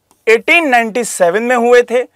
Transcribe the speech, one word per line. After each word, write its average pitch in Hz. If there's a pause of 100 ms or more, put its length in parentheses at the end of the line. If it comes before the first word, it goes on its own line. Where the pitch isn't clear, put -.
(280)
एटीन 311
नाइंटी 233
सेवन 185
में 247
हुए 240
थे। 240 (140)